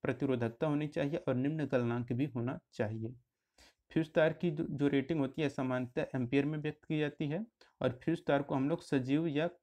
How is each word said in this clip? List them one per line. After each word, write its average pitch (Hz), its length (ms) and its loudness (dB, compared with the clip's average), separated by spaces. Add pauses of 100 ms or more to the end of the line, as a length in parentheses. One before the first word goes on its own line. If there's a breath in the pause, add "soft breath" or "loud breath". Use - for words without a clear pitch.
प्रतिरोधकता 127 640 0
होनी 147 200 0
चाहिए 147 300 -2
और 135 180 0
निम्न 143 300 0
गलनांक 120 480 0
भी 120 120 0
होना 120 340 -4 (140)
चाहिए। 113 400 -4 (800 soft breath)
फ्यूज 160 220 0
तार 160 200 4
की 165 180 -2
जो, 156 120 -2
जो 143 240 0
रेटिंग 139 320 2
होती 139 220 -2
है 143 80 2
सामान्यतः 127 680 -2
एम्पियर 135 300 2
में 151 120 -2
व्यक्त 151 280 -6
की 156 140 0
जाती 147 280 -2
है 170 180 -2 (360 soft breath)
और 127 220 0
फ्यूज 170 220 0
तार 143 160 4
को 143 140 -2
हम 135 140 2
लोग 170 120 0
सजीव 139 460 2
या 151 220 0 (140)